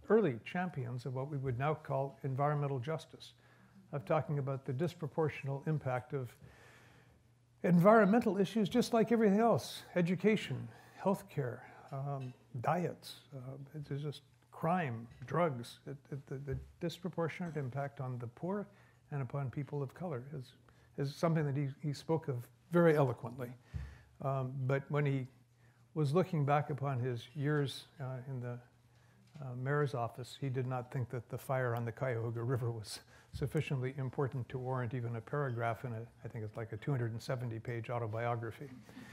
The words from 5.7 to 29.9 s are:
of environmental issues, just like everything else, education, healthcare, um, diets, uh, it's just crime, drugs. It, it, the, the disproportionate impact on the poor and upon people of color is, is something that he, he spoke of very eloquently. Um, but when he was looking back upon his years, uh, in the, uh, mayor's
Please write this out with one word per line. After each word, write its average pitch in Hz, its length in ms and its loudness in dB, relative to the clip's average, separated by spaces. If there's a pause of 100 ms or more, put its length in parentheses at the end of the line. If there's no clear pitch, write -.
of 131 220 -6 (1300)
environmental 196 760 8
issues, 202 300 2
just 233 220 2
like 226 200 4
everything 214 280 6
else, 220 440 2 (120)
education, 175 720 2 (320)
healthcare, 139 600 -2 (320)
um, 135 420 -6 (280)
diets, 151 560 0 (180)
uh, 131 220 -10 (180)
it's 143 260 -6
just 147 200 -8 (300)
crime, 226 560 0 (200)
drugs. 147 580 0
It, 139 120 -8 (140)
it, 139 160 -8
the, 143 80 -8 (180)
the 131 40 -2 (220)
disproportionate 165 760 -4
impact 139 460 -4
on 127 180 -6
the 120 80 -6
poor 190 400 -6 (440)
and 139 100 -4
upon 135 280 -4
people 143 340 -4
of 131 100 -6
color 151 300 -6 (140)
is, 123 160 -12 (440)
is 143 180 -2
something 165 300 4
that 139 100 2
he, 143 140 0 (120)
he 147 120 -2
spoke - 340 -2
of 135 80 0 (360)
very 170 240 10
eloquently. 123 540 0 (760)
Um, 135 300 -2 (120)
but 139 240 2
when 147 160 2
he 135 220 0 (640)
was 147 200 2
looking 170 320 4
back 143 240 4
upon 135 300 -2
his 123 360 -2
years, 143 500 0 (160)
uh, 131 160 -6 (100)
in 131 140 -6
the, 123 160 -6 (840)
uh, 127 200 -8
mayor's 143 320 2